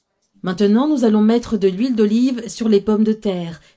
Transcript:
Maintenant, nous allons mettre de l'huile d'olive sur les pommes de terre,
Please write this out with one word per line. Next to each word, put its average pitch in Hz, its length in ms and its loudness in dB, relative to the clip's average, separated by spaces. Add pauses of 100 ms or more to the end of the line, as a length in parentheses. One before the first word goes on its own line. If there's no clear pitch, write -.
(420)
Maintenant, 202 460 0
nous 277 180 0
allons 214 160 4
mettre 226 360 0
de 190 100 0
l'huile 220 280 -2
d'olive 226 540 0
sur - 180 -6
les 202 140 2
pommes 214 220 0
de 214 100 2
terre, 180 480 -6 (160)